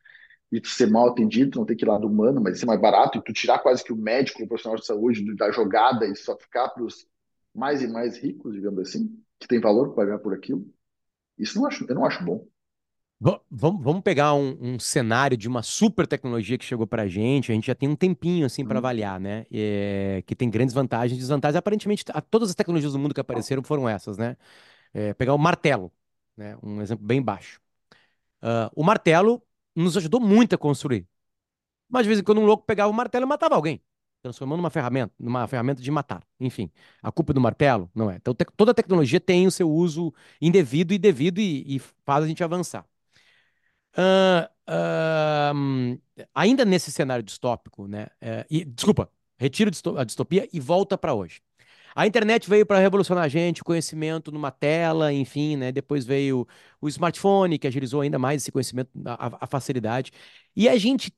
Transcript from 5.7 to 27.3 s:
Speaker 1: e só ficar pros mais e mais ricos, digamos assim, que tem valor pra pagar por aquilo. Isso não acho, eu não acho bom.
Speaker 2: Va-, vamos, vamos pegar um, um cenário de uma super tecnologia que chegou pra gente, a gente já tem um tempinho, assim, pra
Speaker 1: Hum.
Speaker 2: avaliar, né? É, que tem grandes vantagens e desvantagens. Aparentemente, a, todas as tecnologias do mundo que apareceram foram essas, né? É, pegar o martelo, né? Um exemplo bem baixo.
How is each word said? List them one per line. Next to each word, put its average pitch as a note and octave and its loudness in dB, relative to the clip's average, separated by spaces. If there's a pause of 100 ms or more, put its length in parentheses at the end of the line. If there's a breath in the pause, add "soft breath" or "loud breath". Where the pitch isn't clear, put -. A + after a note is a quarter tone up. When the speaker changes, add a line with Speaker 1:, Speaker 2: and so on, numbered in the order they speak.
Speaker 1:
e G2 -6
só - -8
ficar B2 -6
pros A2 -10 (480)
mais C3+ -4
e A#2+ -2
mais A2+ -6
ricos, - -8
digamos G2 -6
assim, - -6 (240)
que - -18
tem A#2+ 2
valor A2+ 2
pra G#2+ 0
pagar G#2 -4
por G2+ -8
aquilo. - -8 (680)
Isso D#3 -6
não C#4 0
acho, C#4 -8
eu - -6
não C#3+ -2
acho D#3+ -4
bom. E3+ -6 (720)
Speaker 2:
Va-, F2+ 0 (120)
vamos, D#3 -2
vamos D#3+ 0
pegar D3 2
um, C#3 -2
um B2 -8
cenário B2+ 2
de G#2 -8
uma B2 -2
super F3+ 0
tecnologia A#2+ -4
que - -16
chegou A2+ -4
pra A2 -2
gente, A#2 0
a - 0
gente A2 -2
já B2+ -2
tem C#3 -2
um D3+ 0
tempinho, F3 0
assim, C3+ -6
pra G#2+ -4
Speaker 1:
Hum. - -2
Speaker 2:
avaliar, G#2+ -4
né? G2+ -8
É, G2+ -4
que - -8
tem B2 -2
grandes A2+ 0
vantagens B2 -2
e B2 -8
desvantagens. D3 0
Aparentemente, G#3 -2
a, D3+ -6
todas A3+ 0
as F3 -6
tecnologias D#3+ 0
do C#3 -2
mundo C#3 -2
que C#3 -4
apareceram C3 -4
foram C3+ -2
essas, G#2 -4
né? A#2 -4 (580 soft breath)
É, G#2 -4
pegar B2+ 2
o D3 6
martelo, D3 2 (460)
né? G#2 -14
Um G#2 -8
exemplo G#2 -6
bem B2 2
baixo. G#2 -8 (800 soft breath)